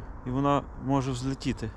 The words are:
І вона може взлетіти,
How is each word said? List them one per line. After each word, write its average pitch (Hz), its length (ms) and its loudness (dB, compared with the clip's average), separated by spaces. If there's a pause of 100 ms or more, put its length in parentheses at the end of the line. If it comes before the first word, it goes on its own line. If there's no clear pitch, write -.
(260)
І 127 40 -4
вона 139 320 4 (220)
може 135 260 2
взлетіти, 131 640 -2